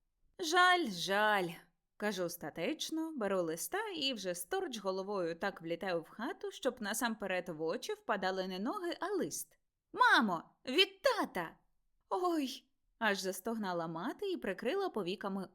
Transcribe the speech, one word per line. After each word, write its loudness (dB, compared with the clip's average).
«Жаль, 6
жаль», 2
кажу 0
остатечно, -4
беру 2
листа -4
і 0
вже -4
сторч -4
головою -2
так -4
влітаю -2
в -8
хату, -6
щоб -2
насамперед -2
в -6
очі -2
впадали -2
не -4
ноги, -4
а -2
лист. -4
«Мамо, 6
від 2
тата!» 2
«Ой!» 0
аж 2
застогнала -2
мати -4
і -2
прикрила -2
повіками -4